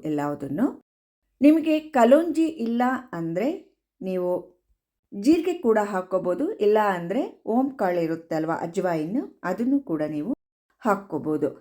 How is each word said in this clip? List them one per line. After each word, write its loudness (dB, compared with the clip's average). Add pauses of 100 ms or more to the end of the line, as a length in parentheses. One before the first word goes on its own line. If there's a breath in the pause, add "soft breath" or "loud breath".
ಎಲ್ಲದನ್ನು. -2 (760)
ನಿಮಗೆ 6 (140)
ಕಲೋಂಜಿ 4 (120)
ಇಲ್ಲ -2 (320)
ಅಂದ್ರೆ -2 (520)
ನೀವು -2 (800)
ಜೀರಿಗೆ 2
ಕೂಡ 2
ಹಾಕ್ಕೋಬೋದು, -2
ಇಲ್ಲ 4 (140)
ಅಂದ್ರೆ -2 (240)
ಓಂ 0
ಕಾಳು 0
ಇರುತ್ತೆ -4
ಅಲ್ವಾ, -2
ಅಜ್ವಾಯಿನ್, -2 (220)
ಅದನ್ನು 0
ಕೂಡ -4
ನೀವು -4 (500)
ಹಾಕ್ಕೋಬೋದು. -2 (140 loud breath)